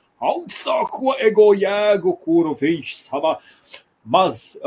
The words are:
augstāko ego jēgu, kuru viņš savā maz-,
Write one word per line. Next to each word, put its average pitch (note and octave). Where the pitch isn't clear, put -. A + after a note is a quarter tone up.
augstāko -
ego G#3+
jēgu, G3
kuru E3
viņš D3+
savā C#3+
maz-, C3+